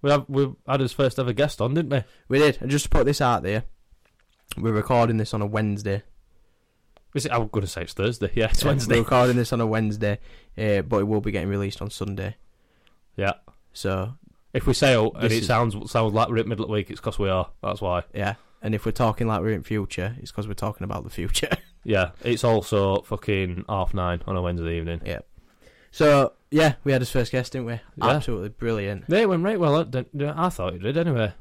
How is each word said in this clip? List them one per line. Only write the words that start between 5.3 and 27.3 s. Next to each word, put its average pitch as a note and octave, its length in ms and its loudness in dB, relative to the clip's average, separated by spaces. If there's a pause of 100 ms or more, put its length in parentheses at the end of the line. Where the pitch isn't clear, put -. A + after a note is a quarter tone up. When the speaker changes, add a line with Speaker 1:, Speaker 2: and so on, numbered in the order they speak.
Speaker 2:
on G#2+ 80 -2
a G#2 60 -2
Wednesday. G#2 560 -2 (1120)
Speaker 1:
Is C3+ 120 -2
it? - 60 -4
I'm A#2 160 0
gonna G#2 180 -2
say F2 160 -8
it's G2 100 -10
Thursday. G#2 420 -2
Yeah, A2 160 2
it's - 120 2
Speaker 2:
Yeah, C#3+ 60 2
Speaker 1:
Wednesday. B2 280 2
Speaker 2:
we're A#2 60 4
recording B2 340 4
this A#2+ 160 0
on A#2+ 80 -2
a A#2 60 0
Wednesday, G#2+ 520 0 (400)
uh, G2+ 240 2
but A#2 160 0
it G2+ 80 2
will G#2+ 140 2
be G#2 100 -4
getting F#2+ 180 -2
released G2+ 340 -4
on G2+ 80 -8
Sunday. G2 460 -8 (800)
Speaker 1:
Yeah. G2 180 -2 (380)
Speaker 2:
So G2 420 -4 (400)
Speaker 1:
If B2+ 120 0
we C3 80 4
say, C3 220 4
"Oh," A2 140 4
and - 140 -8
Speaker 2:
this A2 80 2
Speaker 1:
it A2+ 100 2
Speaker 2:
is G2 40 -4
Speaker 1:
sounds, A2+ 280 2 (160)
sounds A2+ 240 0
like A2+ 140 2
we're A#2 100 0
in A2+ 60 0
the G2+ 40 -8
middle A2 160 -4
of - 40 -10
the A2 40 -4
week, G#2 180 -2
it's - 100 -12
'cause - 180 -6
we G2 100 0
are. F#2 220 0 (120)
That's F#2+ 180 -4
why. F2+ 220 -2 (120)
Speaker 2:
Yeah. G2+ 200 -4 (280)
And G#2+ 120 -2
if G#2 120 -4
we're A2 60 -2
talking A#2 360 0
like G#2+ 140 -2
we're A2 100 0
in G2 100 -4
future, G#2 580 -6
it's - 120 -14
'cause G#2+ 160 -8
we're G#2 60 -8
talking G#2 300 -6
about F#2+ 200 -8
the - 60 -12
future. - 440 -2
<laughs> - 40 -8 (260)
Speaker 1:
Yeah. F#2 260 2 (120)
It's A#2+ 220 -2
also G#2 580 2
fucking F#2+ 680 -4
half F#2+ 240 -2
nine F2+ 360 -2
on F#2 80 -2
a F2+ 40 0
Wednesday E2+ 380 -2
evening. E2 260 -6
Speaker 2:
Yeah. E2 140 -6 (720)
So, C#3+ 440 4 (180)
yeah, D3+ 220 6 (100)
we C#3 80 2
had C3 80 4
his B2 100 -4
first B2 220 0